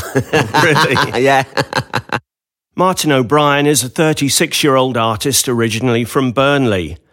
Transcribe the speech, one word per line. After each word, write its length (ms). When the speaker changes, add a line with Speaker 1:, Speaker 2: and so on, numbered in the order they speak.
Speaker 1:
<laughs> 280
Speaker 2:
Really? 640
Speaker 1:
Yeah. 200
Speaker 2:
Martin 360
O'Brien 540
is 180
a 60
thirty-six-year-old 1080
artist 520
originally 560
from 260
Burnley. 680